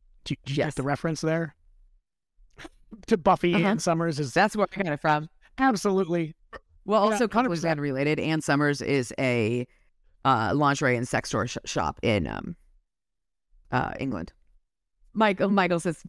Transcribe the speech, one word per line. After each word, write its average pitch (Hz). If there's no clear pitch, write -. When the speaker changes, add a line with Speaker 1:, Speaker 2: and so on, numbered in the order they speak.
Speaker 1:
do -
you, -
do 131
you 147
Speaker 2:
Yes. 143
Speaker 1:
get 143
the 135
reference 143
there? 160
To 226
Buffy 175
Speaker 2:
Uh-huh. 175
Speaker 1:
Ann 196
Summers 165
is 139
Speaker 2:
That's 202
where 202
I 196
got 165
it 147
from. 156
Speaker 1:
Absolutely. 190
Speaker 2:
Well, 196
Speaker 1:
Yeah, 220
Speaker 2:
also 214
completely -
Speaker 1:
hundred 247
percent. 165
Speaker 2:
unrelated, 143
Ann 156
Summers 147
is 131
a, 123
uh, 113
lingerie 139
and 120
sex -
store 113
sh-, -
shop -
in, 101
um, 53
uh, -
England. 107
Michael, 208
Michael 180
says 165